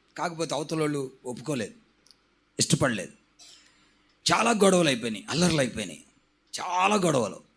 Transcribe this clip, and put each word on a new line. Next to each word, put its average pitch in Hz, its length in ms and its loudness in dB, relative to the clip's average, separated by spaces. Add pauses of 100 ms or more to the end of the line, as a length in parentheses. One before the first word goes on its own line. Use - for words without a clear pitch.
(160)
కాకపోతే 160 380 -6
అవతల 160 260 -4
వాళ్ళు 147 300 -2 (160)
ఒప్పుకోలేదు, 123 460 -6 (840)
ఇష్టపడలేదు. 113 540 0 (1200)
చాలా 214 180 2
గొడవలు 185 380 4
అయిపోయినాయి, 113 420 -2
అల్లర్లు 165 280 2
అయిపోయినాయి, 104 440 -4 (580)
చాలా 185 340 2
గొడవలు. 135 460 0 (160)